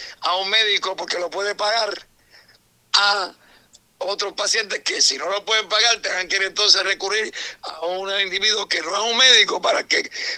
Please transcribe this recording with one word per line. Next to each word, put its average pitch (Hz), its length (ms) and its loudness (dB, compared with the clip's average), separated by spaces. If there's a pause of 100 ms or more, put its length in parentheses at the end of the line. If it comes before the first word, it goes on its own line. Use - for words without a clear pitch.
(200)
a 175 160 0
un 190 120 -4
médico 202 460 0
porque 175 240 -6
lo 175 100 -4
puede 196 280 -4
pagar, 208 500 -2 (840)
a 202 420 2 (640)
otros 196 360 -4
pacientes 202 500 -2
que 415 180 0
si - 160 2
no 151 100 -4
lo 202 160 -2
pueden 220 240 0
pagar 220 320 2
tengan 185 280 -4
que 185 80 0
entonces 190 480 4
recurrir 196 500 -2 (280)
a 160 240 -8
un 185 220 -4 (120)
individuo 196 480 0
que - 120 -2
no 170 140 -4
es 220 180 0
un 226 60 -2
médico 226 420 6
para - 260 0
que - 240 -2 (280)